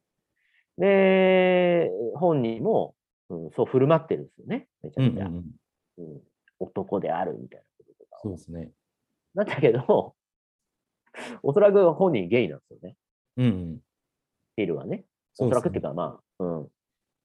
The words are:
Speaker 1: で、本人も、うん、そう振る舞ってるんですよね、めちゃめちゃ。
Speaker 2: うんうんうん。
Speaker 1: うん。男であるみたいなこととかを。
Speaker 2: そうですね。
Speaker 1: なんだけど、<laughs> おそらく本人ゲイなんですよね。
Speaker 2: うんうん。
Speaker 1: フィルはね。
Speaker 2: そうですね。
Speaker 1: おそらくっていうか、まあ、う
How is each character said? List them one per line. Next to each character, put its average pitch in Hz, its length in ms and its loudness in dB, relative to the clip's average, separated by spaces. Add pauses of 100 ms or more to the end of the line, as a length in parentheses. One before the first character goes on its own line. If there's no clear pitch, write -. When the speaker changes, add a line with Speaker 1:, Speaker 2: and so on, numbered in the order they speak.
(760)
Speaker 1:
で、 185 1120 4 (240)
本 156 260 2
人 113 220 -2
も、 165 320 0 (340)
う 82 180 -10
ん、 - 40 -18
そ 120 120 0
う - 20 -2
振 127 140 2
る 135 80 4
舞 160 120 4
っ 156 80 -18
て 87 80 -2
る 73 80 -6
ん - 20 -20
で - 80 -20
す - 80 -20
よ - 60 -20
ね、 247 200 -8 (160)
め - 80 -14
ち - 80 -6
ゃ - 20 2
め 127 100 2
ち 98 100 -4
ゃ。 98 60 -6
Speaker 2:
う - 20 -8
ん 82 40 -8
う 87 40 -8
ん 87 80 -12 (540)
う - 20 -16
ん。 82 120 -14
Speaker 1:
う 69 40 -18
ん。 - 40 -20 (380)
男 95 400 -6
で 80 120 -4
あ 85 120 -2
る 76 160 -6
み 64 100 -16
た - 80 -20
い - 20 -20
な - 60 -20 (120)
こ - 100 -20
と - 160 -20
と - 60 -20
か - 80 -20
を。 - 60 -20
Speaker 2:
そ 107 60 -8
う - 40 -8
で 82 40 -14
す - 140 -18
ね。 85 200 -14 (640)
Speaker 1:
な 196 100 -2
ん 208 40 -12
だ - 100 -8
け 127 140 4
ど、 131 440 0 (1000)
<laughs> - 300 -16
お 143 100 0
そ 202 60 0
ら 208 120 6
く 185 220 6
本 185 200 2
人 92 140 -2
ゲ 117 160 2
イ 85 60 -2
な 69 80 -12
ん - 20 -20
で - 80 -20
す - 60 -20
よ - 80 -20
ね。 - 140 -18 (420)
Speaker 2:
う 127 60 0
ん - 20 4
う 120 40 4
ん。 90 300 -4 (760)
Speaker 1:
フ 113 60 -2
ィ 98 40 0
ル 82 100 -2
は 71 100 -8
ね。 131 200 -8 (280)
Speaker 2:
そ - 120 -4
う 117 40 0
で 127 60 2
す - 0 -
ね。 - 20 2
Speaker 1:
お - 40 0
そ - 0 -
ら - 0 -
く 180 80 -2
っ - 20 -10
て - 60 -6
い - 20 -6
う - 40 -10
か、 73 100 -6
ま 80 280 -8 (180)
あ、 92 40 -6
う 82 260 -8 (560)